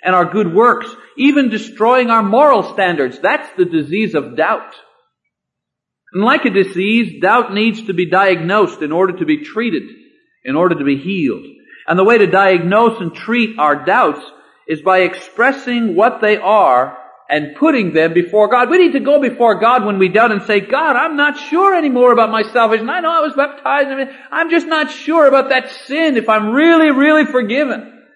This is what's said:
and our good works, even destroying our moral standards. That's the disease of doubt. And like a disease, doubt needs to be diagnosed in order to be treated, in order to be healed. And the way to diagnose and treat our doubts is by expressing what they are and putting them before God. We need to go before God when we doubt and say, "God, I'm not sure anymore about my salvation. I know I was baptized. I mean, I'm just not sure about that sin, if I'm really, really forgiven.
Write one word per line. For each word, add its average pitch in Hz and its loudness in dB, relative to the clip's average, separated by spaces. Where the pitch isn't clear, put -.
and 185 0
our 180 4
good 175 -2
works, 226 2
even 277 2
destroying 233 0
our 226 2
moral 233 4
standards. 160 -2
That's 240 -2
the 180 2
disease 165 -4
of 120 -6
doubt. 175 -2
And 196 -2
like 269 0
a 240 2
disease, 190 -2
doubt 208 0
needs 214 -2
to 196 -6
be 170 -4
diagnosed 185 0
in 151 -6
order 185 0
to 160 -4
be 151 -2
treated, 208 -6
in 135 -4
order 170 2
to 143 -6
be 139 0
healed. 151 -4
And 170 0
the 190 4
way 233 4
to 202 4
diagnose 190 2
and 165 -8
treat 226 -4
our 143 0
doubts 180 0
is 156 -8
by 185 2
expressing 233 -4
what 226 2
they 214 2
are 143 2
and 147 -4
putting 247 0
them 160 2
before 202 2
God. 247 2
We 349 2
need 339 4
to 277 -2
go 285 2
before 233 0
God 226 2
when 202 -4
we 185 2
doubt 214 2
and 202 -4
say, 208 -2
"God, 269 -2
I'm 311 -2
not 285 0
sure 381 0
anymore 247 2
about 233 2
my 220 -2
salvation. 220 0
I 359 -4
know 330 -2
I 330 0
was 311 -4
baptized. 277 -2
I 269 -8
mean, 269 -6
I'm 330 -4
just 330 0
not 311 -2
sure 311 2
about 269 2
that 262 -2
sin, 294 -2
if 220 -2
I'm 214 0
really, 320 4
really 302 4
forgiven. 247 -4